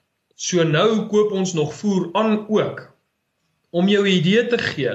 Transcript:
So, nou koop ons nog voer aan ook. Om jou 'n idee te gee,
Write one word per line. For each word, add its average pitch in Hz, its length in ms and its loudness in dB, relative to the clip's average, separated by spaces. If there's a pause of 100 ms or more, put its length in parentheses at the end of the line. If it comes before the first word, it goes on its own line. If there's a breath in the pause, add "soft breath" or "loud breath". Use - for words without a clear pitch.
(360)
So, 170 280 0
nou 190 440 2
koop 208 240 2
ons 185 220 -2
nog 151 200 -2
voer 190 400 -2
aan 214 360 0
ook. - 380 -2 (840)
Om 180 160 2
jou 202 160 2
'n 196 80 2
idee 185 360 2
te 240 100 0
gee, 123 380 -4